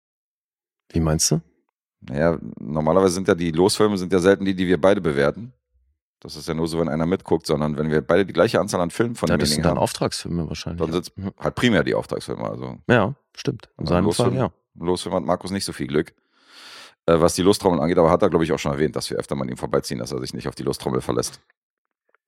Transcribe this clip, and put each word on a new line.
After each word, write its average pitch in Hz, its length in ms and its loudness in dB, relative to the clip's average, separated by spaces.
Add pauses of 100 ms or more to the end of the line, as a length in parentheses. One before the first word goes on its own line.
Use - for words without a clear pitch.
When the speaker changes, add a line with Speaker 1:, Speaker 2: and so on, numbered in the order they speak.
(880)
Speaker 1:
Wie 82 120 0
meinst 80 300 2
du? - 100 0 (580)
Speaker 2:
Naja, 80 380 0 (220)
normalerweise 80 560 2
sind 92 120 -4
ja 98 80 4
die 85 160 -2
Losfilme 101 460 2
sind 90 160 -6
ja 95 60 6
selten 95 260 4
die, 95 100 0
die 90 120 -2
wir 87 120 4
beide 98 220 4
bewerten. 80 500 -2 (720)
Das 76 160 -16
ist 76 100 -14
ja 82 60 -4
nur 80 160 -2
so, 82 100 -4
wenn 82 80 0
einer 78 180 -2
mitguckt, 87 400 0
sondern 76 320 -2
wenn 76 140 -2
wir 78 100 2
beide 87 240 2
die 85 60 -12
gleiche 107 300 2
Anzahl 104 180 -2
an 85 100 0
Filmen 120 260 -2
von - 120 -2
Speaker 1:
Ja, - 80 2
das 73 140 2
Speaker 2:
demjenigen 73 60 0
Speaker 1:
sind 78 100 0
dann 82 120 4
Speaker 2:
haben, 60 60 0
Speaker 1:
Auftragsfilme 87 640 -4
wahrscheinlich. 85 340 -8
Speaker 2:
dann 80 120 -2
sind's 87 240 -4
Speaker 1:
Mhm. 95 200 -8
Speaker 2:
halt - 180 -4
primär 107 280 2
die 62 100 -2
Auftragsfilme, - 560 -6
also. 62 280 -10 (100)
Speaker 1:
Ja, 113 280 4 (200)
stimmt. - 300 -6 (120)
In - 20 -14
Speaker 2:
Aber - 100 -6
Speaker 1:
seinem 87 160 4
Speaker 2:
Losfilm, 117 240 2
Speaker 1:
Fall, 123 80 -2
ja. 113 140 0 (240)
Speaker 2:
Losfilm 87 380 -4
hat 90 100 0
Markus 90 280 -2
nicht 98 140 -4
so 82 80 -8
viel 71 140 -6
Glück. 73 260 -2 (920)
Äh, 82 140 6
was 82 160 4
die 95 80 0
Lostrommel 90 380 4
angeht, 85 160 2
aber 82 120 6
hat 87 120 4
er, 101 80 2
glaub 82 120 2
ich, 76 120 0
auch 69 60 -2
schon 76 120 -2
erwähnt, 71 240 0
dass - 140 -6
wir - 80 -6
öfter - 180 -6
mal 69 80 -4
an 64 60 -8
ihm 62 80 -8
vorbeiziehen, 67 420 -4
dass 62 140 -8
er 64 80 -6
sich 65 120 -8
nicht 64 140 -8
auf 65 80 -8
die - 80 -10
Lostrommel 65 380 -4
verlässt. - 400 -4 (880)